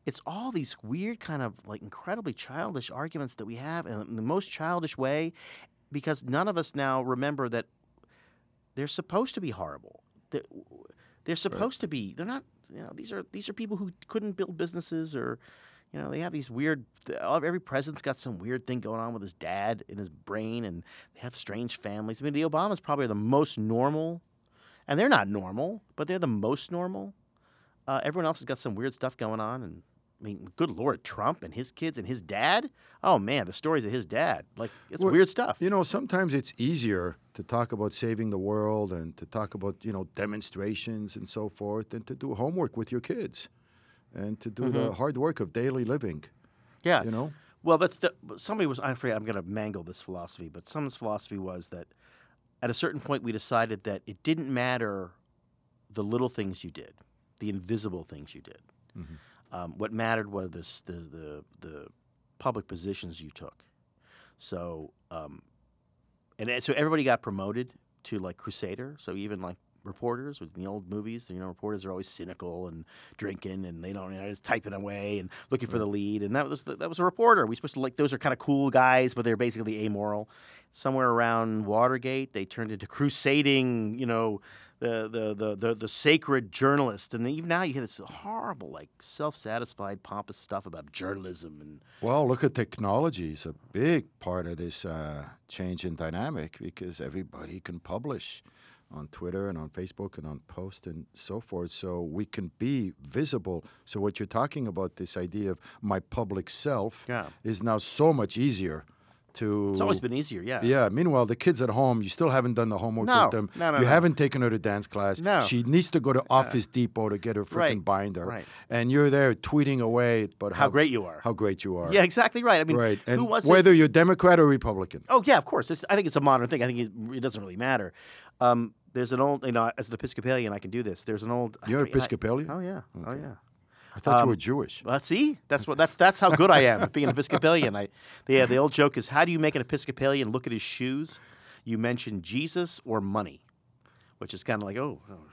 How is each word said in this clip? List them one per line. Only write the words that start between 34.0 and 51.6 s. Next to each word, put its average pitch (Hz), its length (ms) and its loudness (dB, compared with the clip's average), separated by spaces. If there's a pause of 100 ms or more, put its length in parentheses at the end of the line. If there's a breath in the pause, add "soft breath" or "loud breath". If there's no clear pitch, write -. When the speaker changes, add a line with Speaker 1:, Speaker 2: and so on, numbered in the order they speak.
Speaker 1:
dad. 110 380 0 (120)
Like, 113 140 -8 (200 loud breath)
it's 165 120 -4
Speaker 2:
Well, 190 100 6
Speaker 1:
weird 180 160 8
stuff. - 320 -2
Speaker 2:
you 180 100 2
know, 196 140 2
sometimes 185 500 0
it's 135 240 -2
easier 113 580 0 (180)
to - 100 -12
talk 120 260 0
about 104 220 -2
saving 113 380 -2
the 98 80 -2
world 107 540 0
and 82 260 -8
to 82 80 -16
talk 107 280 -6
about, 98 300 -8
you 110 80 -6
know, 95 240 -8
demonstrations 104 1000 -6
and 101 120 -12
so 107 200 -6
forth 104 420 -6
than 113 140 -8
to 131 120 -10
do 131 180 -6
homework 143 420 -2
with 113 160 -6
your 120 80 -2
kids - 480 -6 (680 soft breath)
and 107 260 -8
to 117 100 -10
do 120 180 -4
the 123 120 0
Speaker 1:
Mm-hmm. 113 140 -2
Speaker 2:
hard 131 220 -2
work 143 240 -2
of 95 120 -6
daily 127 320 -2
living. 110 400 -4 (580 soft breath)
Speaker 1:
Yeah. 165 220 4
Speaker 2:
You 113 80 -2
know? 135 200 -4 (300 soft breath)
Speaker 1:
Well, 160 160 6
that's 175 200 2
the, - 160 0 (220)
somebody 208 300 -2
was, 131 140 -2
I 131 140 -2
forget, 123 220 -2
I'm 107 80 -4
gonna 104 180 -4
mangle 101 420 -6
this 90 180 -14
philosophy, 87 460 -12
but 82 200 -18
someone's 143 280 -6
philosophy 104 420 -6
was 92 300 -10